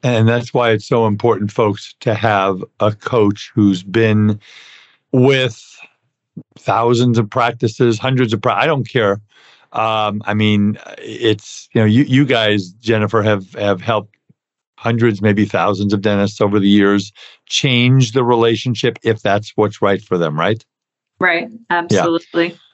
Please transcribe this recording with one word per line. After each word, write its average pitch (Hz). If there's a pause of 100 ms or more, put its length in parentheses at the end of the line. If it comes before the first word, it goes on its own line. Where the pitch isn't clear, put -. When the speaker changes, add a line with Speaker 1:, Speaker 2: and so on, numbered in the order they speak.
Speaker 1:
And 113
that's 120
why 117
it's 107
so 117
important, 104
folks, 104
to 117
have 98 (160)
a 107
coach 104
who's 98
been 107 (720)
with 127 (920)
thousands 117
of 110
practices, 120
hundreds 127
of 107
pra-, 117
I 113
don't 139
care. 104 (540)
Um, 107
I 104
mean, 104 (220)
it's, 110
you 117
know, 110
you, 110
you 131
guys, 107
Jennifer, 107
have, 101
have 101
helped 107 (640)
hundreds, 113
maybe 104
thousands 98
of 104
dentists 101
over 104
the 98
years 101 (360)
change 127
the 127
relationship 117
if 113
that's 104
what's 104
right 98
for 90
them, 78
right? 101 (560)
Speaker 2:
Right. 175
Speaker 1:
Yeah. -
Speaker 2:
Absolutely. 170 (220)